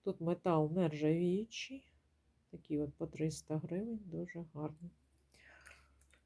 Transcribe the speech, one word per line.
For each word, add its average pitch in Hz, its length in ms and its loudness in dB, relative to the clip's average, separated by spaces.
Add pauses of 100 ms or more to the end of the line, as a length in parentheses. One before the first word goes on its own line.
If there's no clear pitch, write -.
Тут 196 160 -2
метал 165 520 4
нержавіючий. 175 1200 2 (580)
Такі 156 280 -4
от 147 160 -2
по 160 120 -4
триста 156 520 -2
гривень, 208 460 -4
дуже 170 400 -8 (100)
гарні. 156 360 -8 (1400)